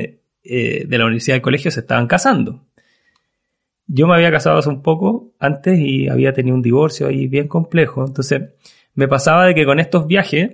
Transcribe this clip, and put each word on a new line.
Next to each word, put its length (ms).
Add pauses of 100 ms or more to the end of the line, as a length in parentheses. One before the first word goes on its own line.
(440)
eh, 420
de 120
la 80
universidad 300
y 40
colegio 320
se 80
estaban 260
casando. 580 (1200)
Yo 180
me 80
había 160
casado 280
hace 100
un 140
poco 560
antes 420
y 280
había 240
tenido 220
un 80
divorcio 460
ahí 180
bien 220
complejo. 580
Entonces, 340 (540)
me 140
pasaba 380
de 80
que 120
con 140
estos 260
viajes 480